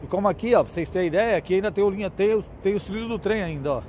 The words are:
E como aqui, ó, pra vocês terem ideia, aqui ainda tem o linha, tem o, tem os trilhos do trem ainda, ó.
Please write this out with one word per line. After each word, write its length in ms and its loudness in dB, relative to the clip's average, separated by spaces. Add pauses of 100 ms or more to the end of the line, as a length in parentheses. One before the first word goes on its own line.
E 40 -12
como 200 0
aqui, 260 2
ó, 100 6
pra 80 -4
vocês 160 -4
terem 200 0
ideia, 280 2
aqui 200 0
ainda 160 0
tem 120 0
o 60 4
linha, 200 -4
tem 260 2
o, 80 0 (180)
tem 140 2
os 80 -2
trilhos 260 -6
do 80 -2
trem 240 0
ainda, 320 -2
ó. 160 -2